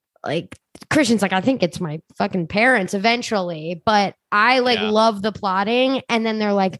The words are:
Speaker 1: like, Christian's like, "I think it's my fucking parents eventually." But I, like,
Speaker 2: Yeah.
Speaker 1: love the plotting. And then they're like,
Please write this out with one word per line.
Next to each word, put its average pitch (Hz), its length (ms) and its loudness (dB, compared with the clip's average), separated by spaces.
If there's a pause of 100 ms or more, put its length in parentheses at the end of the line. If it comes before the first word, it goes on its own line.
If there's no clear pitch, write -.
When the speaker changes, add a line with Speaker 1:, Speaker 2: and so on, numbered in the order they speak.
(220)
Speaker 1:
like, 147 360 -8 (320)
Christian's 233 320 2
like, 190 100 0
"I 190 80 0
think 247 220 0
it's - 180 -2
my 160 200 -8 (180)
fucking 190 300 -2
parents 220 440 2
eventually." 185 920 -2
But 208 280 2 (160)
I, 233 280 4
like, 247 220 2
Speaker 2:
Yeah. 214 100 -2
Speaker 1:
love 214 320 2
the 214 100 -2
plotting. 226 800 0
And 226 160 0
then 220 120 -2
they're 208 140 0
like, 190 280 0